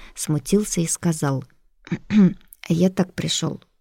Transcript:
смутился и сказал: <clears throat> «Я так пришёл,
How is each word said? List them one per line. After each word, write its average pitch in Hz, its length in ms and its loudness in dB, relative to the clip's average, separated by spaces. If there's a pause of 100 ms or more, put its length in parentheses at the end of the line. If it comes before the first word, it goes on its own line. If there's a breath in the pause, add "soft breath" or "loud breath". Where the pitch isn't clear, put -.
(160 soft breath)
смутился 180 680 -2
и 165 60 -2
сказал: 147 560 -2 (460)
<clears throat> - 800 0
«Я 170 200 4
так 180 240 -2
пришёл, - 480 -6 (200)